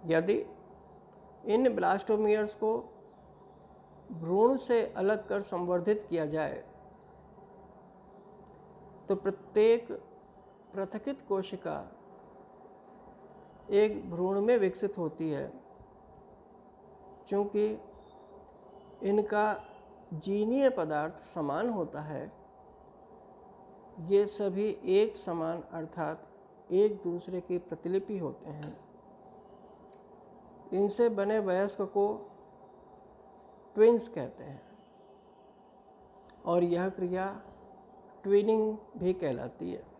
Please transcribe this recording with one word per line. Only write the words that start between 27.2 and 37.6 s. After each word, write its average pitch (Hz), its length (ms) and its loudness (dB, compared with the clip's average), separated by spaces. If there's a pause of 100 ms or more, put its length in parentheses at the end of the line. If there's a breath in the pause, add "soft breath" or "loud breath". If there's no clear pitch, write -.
की 180 180 -4
प्रतिलिपि 190 600 -4
होते 156 320 -8
हैं। 147 360 -14 (1900)
इनसे 202 360 2
बने 208 300 0
वयस्क 196 440 0
को 202 500 0 (1400)
ट्विन्स 226 340 8
कहते - 360 -10
हैं 139 180 -14 (1800)
और 175 160 4
यह 175 260 2
क्रिया 190 540 -4 (800)